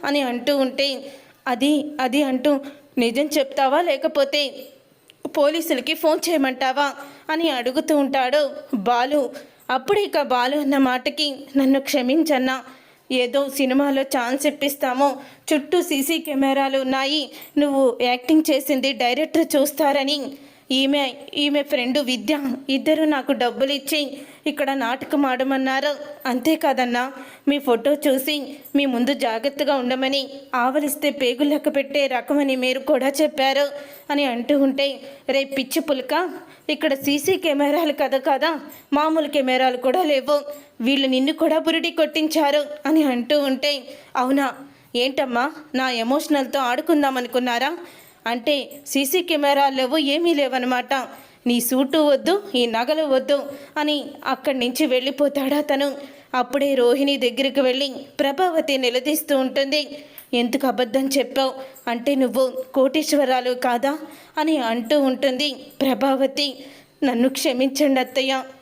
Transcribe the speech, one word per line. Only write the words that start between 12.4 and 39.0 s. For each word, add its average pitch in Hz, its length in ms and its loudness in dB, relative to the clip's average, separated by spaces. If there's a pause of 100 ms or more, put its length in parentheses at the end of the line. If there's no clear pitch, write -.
ఏదో 254 300 0 (160)
సినిమాలో 269 460 2 (120)
ఛాన్స్ 247 360 -2
ఇప్పిస్తాము, 285 560 0 (400)
చుట్టూ 302 300 0 (120)
సీసీ 311 280 0 (100)
కెమెరాలు 269 580 0
ఉన్నాయి, 269 360 0 (360)
నువ్వు 277 260 2 (280)
యాక్టింగ్ 311 380 2
చేసింది 269 420 0 (120)
డైరెక్టర్ 302 520 0
చూస్తారని 277 640 2 (540)
ఈమె, 269 300 2 (340)
ఈమె 294 260 2 (100)
ఫ్రెండ్ 254 260 0 (120)
విద్య 226 240 -2 (420)
ఇద్దరు 311 280 2
నాకు 285 280 0 (100)
డబ్బులు 247 380 0
ఇచ్చి 302 200 -4 (480)
ఇక్కడ 294 220 -2 (160)
నాటకం 269 400 0
ఆడమన్నారు. 262 680 0 (340)
అంతేకాదన్నా, 254 760 0 (440)
మీ 285 180 2
ఫోటో 247 260 2 (140)
చూసి 269 300 2 (400)
మీ 277 80 4 (100)
ముందు 247 200 2 (120)
జాగ్రత్తగా 277 500 -2
ఉండమని, 262 460 0 (340)
ఆవలిస్తే 277 540 0 (120)
పేగులు 262 280 2
లెక్క 294 260 0
పెట్టే 277 320 0
రకమని 269 480 0
మీరు 254 260 -2 (100)
కూడా 262 180 2 (120)
చెప్పారు" 285 440 2 (460)
అని 285 220 2
అంటూ 240 220 0 (120)
ఉంటే, 277 200 0 (420)
"రే 269 140 2
పిచ్చి 269 440 -4
పుల్క, 262 260 -2 (560)
ఇక్కడ 302 240 0 (120)
సీసీ 294 300 2 (100)
కెమెరాలు 294 560 2
కదా, 262 260 0
కదా, 285 240 2 (420)
మామూలు 311 340 2